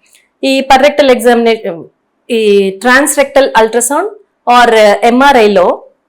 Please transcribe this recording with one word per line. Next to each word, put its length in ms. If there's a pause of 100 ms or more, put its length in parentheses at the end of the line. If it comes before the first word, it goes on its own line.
(440)
ఈ 160
per 220
rectal 300
ఎగ్జామినే-, 720 (480)
ఈ 420 (120)
transrectal 600 (160)
ultrasound 460 (460)
or 220 (280)
ఎంఆర్ఐలో 800 (260)